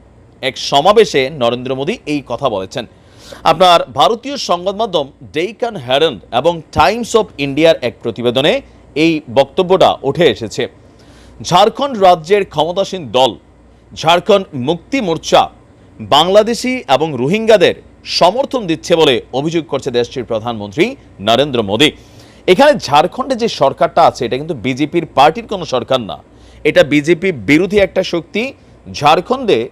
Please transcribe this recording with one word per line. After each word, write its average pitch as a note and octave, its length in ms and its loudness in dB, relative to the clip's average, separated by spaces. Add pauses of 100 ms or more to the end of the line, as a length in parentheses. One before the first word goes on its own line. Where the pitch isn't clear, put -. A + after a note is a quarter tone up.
(420)
এক C3 160 -6
সমাবেশে D#3 720 2
নরেন্দ্র B2 460 -4
মোদী D3 300 -6
এই D3 220 -6
কথা B2 220 -4
বলেছেন। G2+ 360 -6 (580)
আপনার E3+ 500 4
ভারতীয় A3 440 0
সংবাদ F#3 380 -4
মাধ্যম F3+ 320 -4 (260)
ডেকান G#3+ 420 -6
হেরাল্ড C3+ 440 0 (120)
এবং D#3 300 0 (100)
টাইমস G3 440 0
অফ A3 100 2 (120)
ইন্ডিয়ার C#3+ 440 2
এক A#2 220 -4
প্রতিবেদনে B2+ 580 0 (340)
এই D#3 260 0 (120)
বক্তব্যটা C#3+ 680 2
উঠে D3 260 0
এসেছে। A2 400 -2 (760)
ঝাড়খণ্ড A3 560 0
রাজ্যের F3+ 480 2
ক্ষমতাসীন F3 640 -6
দল B2 240 2 (580)
ঝাড়খণ্ড F3+ 600 2
মুক্তি E3 480 -4
মোর্চা D#3+ 480 0 (520)
বাংলাদেশি G#3 840 2
এবং C#3+ 280 0
রোহিঙ্গাদের F3 600 2 (280)
সমর্থন A3+ 640 -2
দিচ্ছে D#3+ 280 0
বলে C#3+ 260 2 (120)
অভিযোগ D3+ 340 -4
করছে C3+ 240 -6
দেশটির A#2+ 320 -4
প্রধানমন্ত্রী A2+ 720 -4 (240)
নরেন্দ্র A#2 440 0
মোদী। A2+ 280 0 (560)
এখানে B3 320 4
ঝাড়খণ্ডে F3+ 560 -2
যে A3+ 120 -4
সরকারটা C#3 540 0
আছে, C3+ 240 2
এটা A2+ 120 -4
কিন্তু D#3 160 -8
বিজেপির C#3 520 -4
পার্টির F3+ 420 2
কোনো F#3 180 -8
সরকার B2+ 360 -4
না, E2 160 -10 (460)
এটা D#3+ 200 4
বিজেপি D3+ 480 0
বিরোধী D#3+ 480 0
একটা F#3+ 240 0
শক্তি। G3+ 500 -6 (380)
ঝাড়খণ্ডে E3 800 0